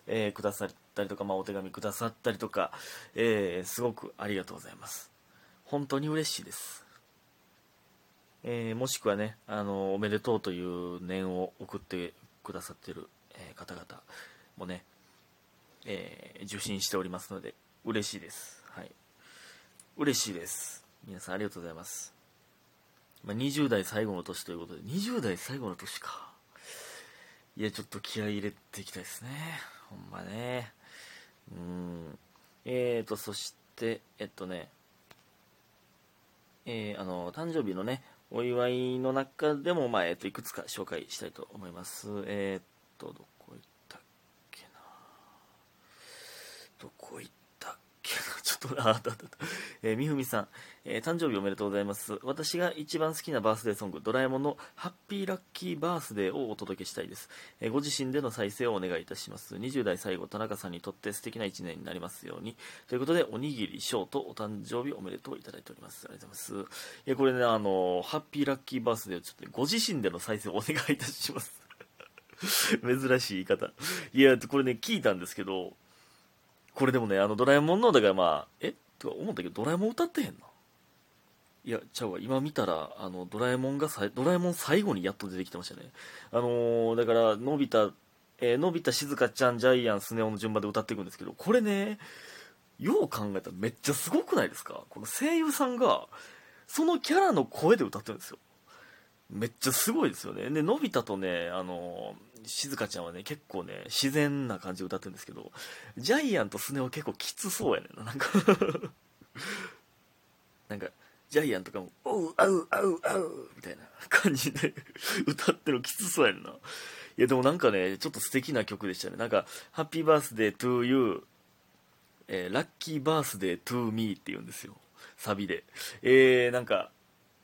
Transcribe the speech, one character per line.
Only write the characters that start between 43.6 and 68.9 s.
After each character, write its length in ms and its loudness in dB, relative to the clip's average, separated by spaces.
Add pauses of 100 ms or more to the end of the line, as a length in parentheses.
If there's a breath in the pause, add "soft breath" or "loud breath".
た 80 -18
っ 40 -20 (500)
け 140 -20
な。 20 -20 (2000 loud breath)
ど 180 -18
こ 240 -16
行 80 -16
っ 40 -20 (280)
た 120 -10
っ 40 -16 (280)
け 140 -4
な。 40 -2 (120)
<laughs> 100 -10
ち 100 0 (120)
ょ 40 -6
っ 60 -6
と、 80 -2
あ、 60 6
あ 20 8
っ 100 2
た 100 -4
あ 40 -10
っ 20 -16
た 60 -18
あ 40 -16
っ 40 -20
た。 60 -20 (460 loud breath)
え 100 2
ー、 40 0
み 100 0
ふ 60 2
み 120 0
さ 160 0
ん、 60 -8 (380 loud breath)
え 140 -4
ー、 60 -4
「誕 140 0
生 120 2
日 60 2
お 40 2
め 80 2
で 60 0
と 100 -2
う 40 0
ご 60 0
ざ 60 2
い 40 0
ま 100 -2
す。 260 -8
私 380 -4
が 120 2
一 280 -6
番 160 2
好 40 -6
き 120 -8
な 100 2
バ 140 6
ー 40 -6
ス 60 -12
デ 60 2
ー 40 -2
ソ 120 -6
ン 40 -4
グ、 80 -8
ド 120 -2
ラ 120 4
え 40 2
も 100 0
ん 60 -2
の 140 -2 (180 loud breath)
ハ 140 -10
ッ 40 -12 (140)
ピ 160 -6
ー 40 -4
ラ 100 -4
ッ 40 -16 (120)
キ 200 -6
ー 60 -6
バ 180 0
ー 40 -4
ス 120 -12
デ 180 2
ー 40 -8
を 160 -2
お 40 -4
届 240 -6
け 60 -10
し 80 -10
た 80 -6
い 60 -6
で 80 -14
す。 140 -16 (300 loud breath)
え 100 -2
ー、 20 0
ご 80 0
自 240 -2
身 80 -2
で 100 2
の 80 0
再 220 -2
生 160 -2
を 80 2
お 40 -2
願 200 -2
い 20 -4
い 40 -16
た 100 -10
し 160 -12
ま 80 -14
す。 180 -14
二 140 -6
十 120 0
代 140 2
最 200 -4
後、 100 -8
田 100 -8
中 200 -4
さ 100 -10
ん 40 -8
に 100 -10
と 100 -8
っ 20 -20
て 200 -8
素 100 -10
敵 160 -10
な 60 -2
一 180 -8
年 160 -10
に 40 -14
な 100 -10
り 60 -8
ま 100 -8
す 180 -14
よ 120 -10
う 40 -12
に。」 120 -10 (320 loud breath)
と 80 -4
い 20 -2
う 20 -2
こ 80 -2
と 80 4
で、 80 4
お 160 -4
に 140 -4
ぎ 140 -4
り 140 -12
シ 140 -4
ョ 80 0
ー 20 -4
ト、 160 -4
お 140 -12
誕 280 -8
生 240 -4
日 60 -6
お 80 -10
め 80 -10
で 80 -8
と 140 -14
う 60 -8
い 40 -16
た 100 -16
だ 60 -16
い 60 -18
て 80 -18
お 40 -18
り 60 -20
ま 80 -20
す。 180 -18
あ 20 -16
り 80 -16
が 40 -20
と 60 -20
う 20 -20
ご 60 -20
ざ 180 -10
い 40 -6
ま 100 -8
す。 80 -18 (320 loud breath)
い 20 -4
や、 60 2
こ 100 4
れ 80 6
ね、 100 4
あ 140 6
の、 480 2
ハ 140 -4
ッ 20 -2
ピ 220 -4
ー 20 4
ラ 120 2
ッ 60 -16
キ 140 -6
ー 60 -2
バ 100 4